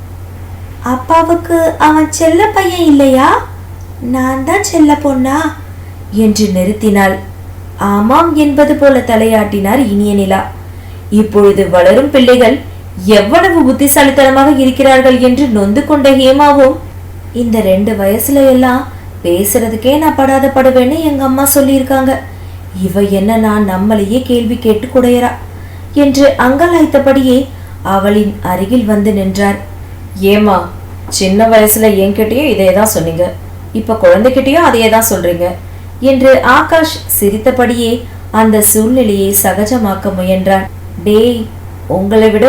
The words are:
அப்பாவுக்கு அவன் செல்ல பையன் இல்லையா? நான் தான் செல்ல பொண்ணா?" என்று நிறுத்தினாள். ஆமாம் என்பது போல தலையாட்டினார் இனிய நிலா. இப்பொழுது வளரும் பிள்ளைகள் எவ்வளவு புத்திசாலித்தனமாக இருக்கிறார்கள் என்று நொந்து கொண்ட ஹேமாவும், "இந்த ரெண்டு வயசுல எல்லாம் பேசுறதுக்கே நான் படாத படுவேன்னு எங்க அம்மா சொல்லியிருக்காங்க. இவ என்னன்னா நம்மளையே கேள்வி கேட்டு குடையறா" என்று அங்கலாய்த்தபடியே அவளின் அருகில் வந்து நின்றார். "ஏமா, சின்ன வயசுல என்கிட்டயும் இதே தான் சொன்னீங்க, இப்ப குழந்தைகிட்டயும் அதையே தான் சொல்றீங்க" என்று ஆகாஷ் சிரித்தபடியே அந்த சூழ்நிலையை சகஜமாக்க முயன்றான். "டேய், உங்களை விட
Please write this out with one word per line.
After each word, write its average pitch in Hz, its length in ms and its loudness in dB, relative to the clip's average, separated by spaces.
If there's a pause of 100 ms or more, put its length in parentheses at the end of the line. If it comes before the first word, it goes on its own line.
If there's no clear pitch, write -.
(920)
அப்பாவுக்கு 330 640 0 (300)
அவன் 311 220 2 (100)
செல்ல 330 220 2 (140)
பையன் 349 360 0
இல்லையா? 277 380 4 (840)
நான் 262 340 -4
தான் 403 220 -2
செல்ல 302 200 4 (120)
பொண்ணா?" 269 340 -2 (880)
என்று 214 300 2
நிறுத்தினாள். 196 600 0 (800)
ஆமாம் 262 380 2 (140)
என்பது 285 360 2
போல 262 300 4
தலையாட்டினார் 220 720 0 (100)
இனிய 208 280 0
நிலா. 190 200 0 (800)
இப்பொழுது 202 420 2 (120)
வளரும் 208 400 4
பிள்ளைகள் 247 420 4 (600)
எவ்வளவு 330 500 2
புத்திசாலித்தனமாக 269 800 4 (140)
இருக்கிறார்கள் 262 540 4 (100)
என்று 254 180 2 (120)
நொந்து 208 320 0
கொண்ட 285 180 2 (140)
ஹேமாவும், 277 560 4 (640)
"இந்த 226 160 -2 (140)
ரெண்டு 202 280 0
வயசுல 233 440 0 (100)
எல்லாம் 254 280 2 (420)
பேசுறதுக்கே 214 800 0
நான் 320 160 0
படாத 269 280 2 (100)
படுவேன்னு 254 420 2 (120)
எங்க 277 180 -2
அம்மா 269 180 0 (100)
சொல்லியிருக்காங்க. 269 580 0 (720)
இவ 190 160 -2 (160)
என்னன்னா 214 340 0 (180)
நம்மளையே 202 500 0 (100)
கேள்வி 240 360 0
கேட்டு 214 280 0
குடையறா" 247 380 2 (720)
என்று 277 240 2 (200)
அங்கலாய்த்தபடியே 277 920 2 (580)
அவளின் 202 380 0 (180)
அருகில் 202 400 -2
வந்து 208 280 0
நின்றார். 196 400 -2 (720)
"ஏமா, 208 240 2 (600)
சின்ன 202 340 2
வயசுல 220 360 4 (160)
என்கிட்டயும் 220 480 -2
இதே 185 240 2
தான் 214 180 0
சொன்னீங்க, 165 300 -2 (540)
இப்ப 220 240 -4
குழந்தைகிட்டயும் 262 640 4
அதையே 226 260 2
தான் 226 160 2
சொல்றீங்க" 175 360 -2 (640)
என்று 262 200 4 (260)
ஆகாஷ் 320 380 0 (220)
சிரித்தபடியே 233 720 0 (500)
அந்த 214 160 4 (140)
சூழ்நிலையை 214 580 0 (140)
சகஜமாக்க 196 720 -2
முயன்றான். 190 480 0 (400)
"டேய், 226 340 2 (580)
உங்களை 214 340 2
விட 214 180 2